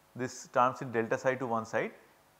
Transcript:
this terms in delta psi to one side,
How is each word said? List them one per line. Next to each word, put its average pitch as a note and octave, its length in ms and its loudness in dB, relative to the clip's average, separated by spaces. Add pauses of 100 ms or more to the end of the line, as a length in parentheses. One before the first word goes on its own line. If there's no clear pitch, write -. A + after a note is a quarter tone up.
(160)
this B2 320 -8
terms B2+ 340 4
in C3+ 100 -8
delta A2+ 280 2
psi C3 160 2
to C3 100 -4
one A2+ 200 -2
side, D3 260 -2 (480)